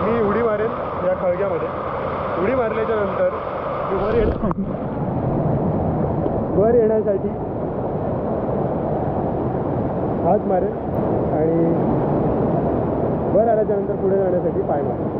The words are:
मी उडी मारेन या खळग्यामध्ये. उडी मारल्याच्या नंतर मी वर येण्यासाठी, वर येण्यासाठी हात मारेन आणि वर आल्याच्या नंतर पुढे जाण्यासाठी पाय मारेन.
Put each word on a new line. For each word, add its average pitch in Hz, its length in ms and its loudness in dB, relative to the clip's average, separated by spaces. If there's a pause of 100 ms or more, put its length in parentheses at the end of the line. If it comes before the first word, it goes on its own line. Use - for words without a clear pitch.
मी 220 260 2
उडी 214 140 2
मारेन 220 280 0 (360)
या 185 140 2
खळग्यामध्ये. 180 460 0 (760)
उडी 240 120 2
मारल्याच्या 220 400 0
नंतर 190 340 0 (640)
मी 190 140 0
वर 113 80 0
येण्यासाठी, - 500 0 (2000)
वर 226 140 6
येण्यासाठी 214 520 2 (3000)
हात 202 200 2
मारेन 190 260 0 (600)
आणि 165 400 2 (1600)
वर 226 100 6
आल्याच्या 214 280 2
नंतर 196 180 -2
पुढे 190 240 2
जाण्यासाठी 180 440 0
पाय 151 200 0
मारेन. 139 260 -2 (120)